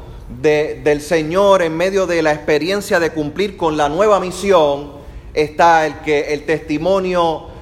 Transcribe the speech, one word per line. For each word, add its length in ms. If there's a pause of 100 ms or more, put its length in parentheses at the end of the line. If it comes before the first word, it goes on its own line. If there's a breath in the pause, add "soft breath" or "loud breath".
(440 loud breath)
de, 400
del 180
Señor, 640
en 120
medio 300
de 160
la 120
experiencia 680
de 100
cumplir 480
con 200
la 120
nueva 300
misión, 720 (420 loud breath)
está 540
el 140
que 340
el 100
testimonio 1000 (140 loud breath)